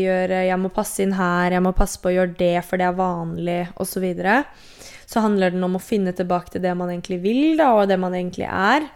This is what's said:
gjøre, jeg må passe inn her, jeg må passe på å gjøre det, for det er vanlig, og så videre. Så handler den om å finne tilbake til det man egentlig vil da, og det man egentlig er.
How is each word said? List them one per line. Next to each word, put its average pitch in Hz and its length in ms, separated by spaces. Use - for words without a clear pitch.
gjøre, 185 420
jeg 185 120
må 190 120
passe - 320
inn 196 80
her, 180 400
jeg 180 100
må 185 140
passe - 240
på - 80
å 180 80
gjøre 180 220
det, 175 260
for - 140
det 180 100
er 180 80
vanlig, 175 800
og - 100
så - 140
videre. 185 460
Så - 160
handler 202 300
den 185 120
om 185 120
å 185 60
finne 190 340
tilbake 180 360
til 185 100
det 180 140
man 180 140
egentlig 175 320
vil 269 360
da, 285 180
og 202 140
det 185 100
man 185 140
egentlig 180 340
er. 240 480